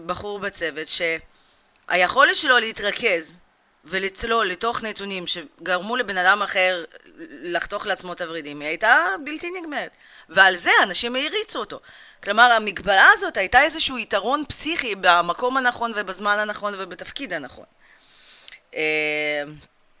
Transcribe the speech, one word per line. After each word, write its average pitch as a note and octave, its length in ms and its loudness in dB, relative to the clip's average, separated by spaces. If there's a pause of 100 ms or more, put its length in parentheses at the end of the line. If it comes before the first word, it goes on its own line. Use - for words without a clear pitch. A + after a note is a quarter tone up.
בחור G3+ 340 -8
בצוות D#3+ 480 -8
שהיכולת F3+ 1500 0
שלו C4+ 240 4
להתרכז G3+ 760 -2 (500)
ולצלול G3 600 -2
לתוך A3+ 360 -4
נתונים G3 440 -8
שגרמו F3+ 680 -4
לבן G3+ 220 -4
אדם F#3+ 240 4
אחר F#3 420 0 (460)
לחתוך F3 560 -6
לעצמו F#3 280 -6
את E3+ 80 -10
הוורידים, D#3 400 -10
היא D3 60 -8
הייתה G#3+ 300 4 (260)
בלתי D#4 280 -10 (100)
נגמרת. C#4 360 -10 (320)
ועל F#3 260 6
זה D4+ 160 0 (120)
אנשים A#3+ 320 -2
העריצו D#4 440 -4
אותו. G3+ 200 -10 (440)
כלומר, A3+ 280 6
המגבלה G3+ 640 4
הזאת G4 240 -2
הייתה G#3 240 4
איזשהו D4 360 0
יתרון A3+ 480 0
פסיכי C#4 500 -4
במקום F3+ 640 4
הנכון A#3+ 380 0
ובזמן G#3 440 -2
הנכון G#3 380 -4
ובתפקיד F#3 560 -10
הנכון. C#3+ 320 -10 (1120)
אה, D3+ 680 -2 (580)